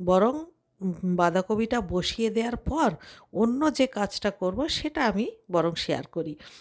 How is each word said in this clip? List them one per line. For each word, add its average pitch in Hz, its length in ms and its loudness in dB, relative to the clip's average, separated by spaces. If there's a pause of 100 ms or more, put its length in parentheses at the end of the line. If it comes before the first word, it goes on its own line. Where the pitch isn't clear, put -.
বরং, 220 420 4 (360)
উম, 185 120 -2 (100)
বাঁধাকপিটা 185 800 2
বসিয়ে 180 480 -2
দেওয়ার 233 260 -2
পর 277 360 0 (420)
অন্য 247 400 2
যে 254 140 2
কাজটা 208 440 -2
করব, 196 360 -2
সেটা 302 380 -2
আমি 220 260 0 (200)
বরং 165 240 2
শেয়ার - 320 -4
করি। 160 280 -8 (260)